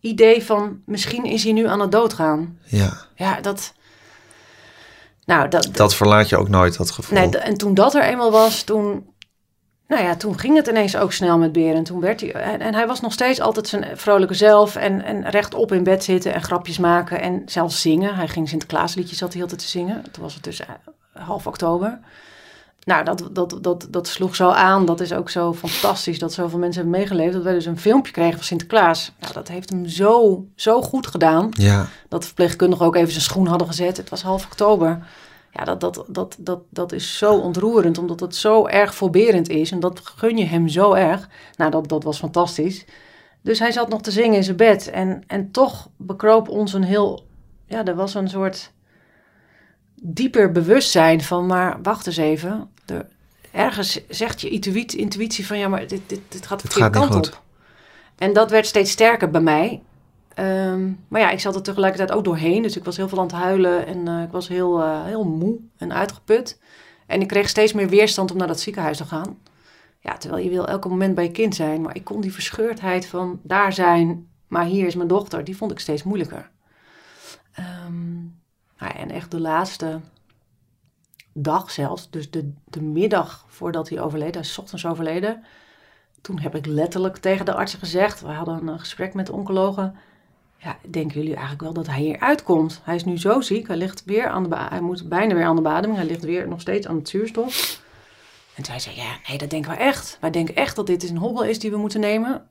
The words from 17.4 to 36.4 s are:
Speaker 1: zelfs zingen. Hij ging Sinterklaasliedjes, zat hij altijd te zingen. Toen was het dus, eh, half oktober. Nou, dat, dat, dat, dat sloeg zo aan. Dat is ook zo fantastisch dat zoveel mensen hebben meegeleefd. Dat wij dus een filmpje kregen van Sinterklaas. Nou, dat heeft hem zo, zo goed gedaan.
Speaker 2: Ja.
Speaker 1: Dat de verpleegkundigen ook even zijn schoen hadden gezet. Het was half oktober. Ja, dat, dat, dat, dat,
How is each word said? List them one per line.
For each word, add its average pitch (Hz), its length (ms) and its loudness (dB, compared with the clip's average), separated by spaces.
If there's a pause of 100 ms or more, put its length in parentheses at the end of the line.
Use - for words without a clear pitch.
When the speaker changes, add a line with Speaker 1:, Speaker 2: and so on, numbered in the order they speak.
Speaker 1:
zelfs 170 340 -2
zingen. 185 340 2
Hij 170 140 -2
ging 160 200 -4
Sinterklaasliedjes, 170 680 -4
zat - 140 -6
hij 175 100 -8
altijd 175 180 -10
te - 80 -10
zingen. 185 340 -6 (100)
Toen 165 100 -16
was 147 120 -12
het 143 100 -20
dus, - 160 -12
eh, - 80 -14 (440)
half 180 340 -10
oktober. 180 520 -2 (840)
Nou, 170 200 2
dat, 170 280 -4
dat, 175 280 -2
dat, 175 300 -2
dat 175 180 -4
sloeg 185 280 -4
zo 180 140 4
aan. 190 340 6
Dat 170 160 2
is 175 120 -4
ook - 180 -4
zo 170 240 0
fantastisch 180 640 -2
dat 170 140 -4
zoveel 175 260 -4
mensen 175 240 -2
hebben 175 180 2
meegeleefd. 180 320 0
Dat 180 100 -2
wij 185 100 0
dus 175 140 0
een 170 120 -4
filmpje 254 340 2
kregen 170 220 2
van 170 100 -10
Sinterklaas. 170 760 2
Nou, - 120 -12
dat - 160 -12
heeft 180 220 -12
hem 180 160 -4
zo, 196 600 4 (100)
zo 233 260 2
goed 262 240 -4
gedaan. 165 440 4
Speaker 2:
Ja. 101 360 4 (220)
Speaker 1:
Dat - 120 -4
de - 60 -12
verpleegkundigen 175 600 2
ook 170 100 4
even 170 140 4
zijn 151 120 -4
schoen 190 240 0
hadden 170 200 2
gezet. 175 300 -2
Het 185 120 -10
was 185 140 -10
half 190 220 -2
oktober. 170 640 2 (460)
Ja, - 120 -8
dat, 185 160 -4
dat, 180 280 -6
dat, 185 300 -8
dat, 180 220 -6 (100)